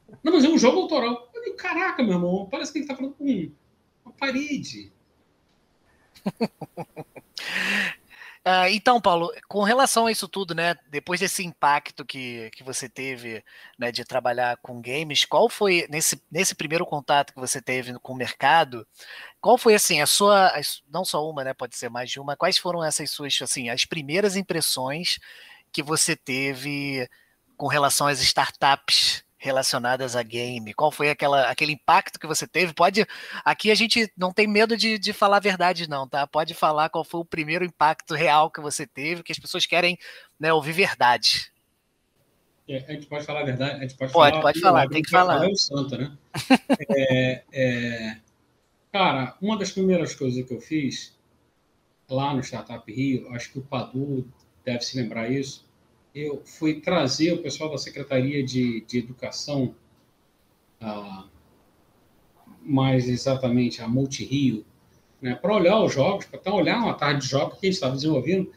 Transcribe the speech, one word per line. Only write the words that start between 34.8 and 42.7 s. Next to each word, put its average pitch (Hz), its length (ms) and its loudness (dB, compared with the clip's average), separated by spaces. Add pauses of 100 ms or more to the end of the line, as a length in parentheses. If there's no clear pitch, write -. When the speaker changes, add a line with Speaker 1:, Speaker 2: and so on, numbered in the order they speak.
Speaker 2:
de 196 140 -4
falar 202 240 4
a - 20 2
verdade, 180 500 0
não, 139 160 -4
tá? 143 220 -2
Pode 160 260 -2
falar 156 360 2
qual 160 160 -4
foi 170 160 -6
o 170 40 -8
primeiro 160 380 -4
impacto 160 500 0
real 156 380 4
que - 80 -12
você 147 260 -6
teve, 165 380 -6
que - 80 -8
as 156 80 -8
pessoas - 260 -4
querem, 175 320 2 (400)
né, 160 140 2
ouvir 156 220 0
verdade. 123 800 2 (1120)
Speaker 1:
É, 135 180 -8